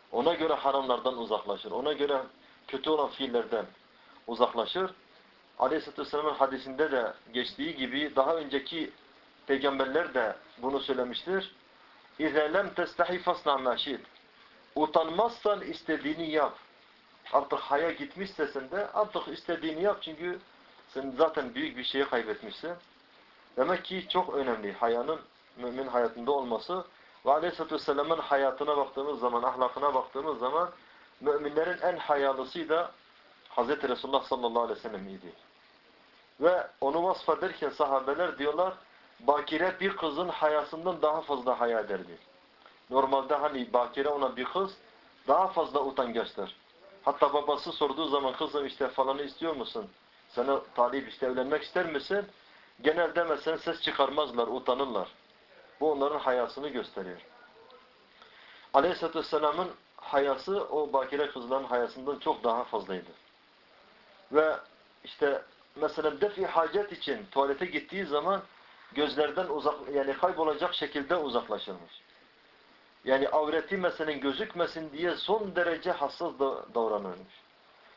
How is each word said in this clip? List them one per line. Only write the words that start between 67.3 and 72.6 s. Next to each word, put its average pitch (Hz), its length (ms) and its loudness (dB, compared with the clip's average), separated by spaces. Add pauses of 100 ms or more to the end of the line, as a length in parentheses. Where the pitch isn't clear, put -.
tuvalete 139 340 2
gittiği 175 400 -6
zaman 160 360 0 (520)
gözlerden 147 540 0
uzak, 147 280 0 (180)
yani 139 200 2
kaybolacak 160 600 0
şekilde 143 420 -2
uzaklaşırmış. 110 840 -4 (1040)